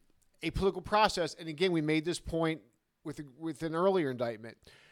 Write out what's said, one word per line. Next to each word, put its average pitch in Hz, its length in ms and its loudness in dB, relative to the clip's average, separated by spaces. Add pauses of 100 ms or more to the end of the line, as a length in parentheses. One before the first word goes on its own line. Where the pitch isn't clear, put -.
(440)
a 165 80 -2
political 185 300 0
process. 196 580 2
And 170 80 -12
again, 160 240 0
we 165 100 2
made 156 220 2
this 160 160 -4
point 165 420 -2 (440)
with, 156 160 -10 (180)
with 160 240 -8
an 160 100 -4
earlier 175 380 4
indictment. 117 460 -6 (340)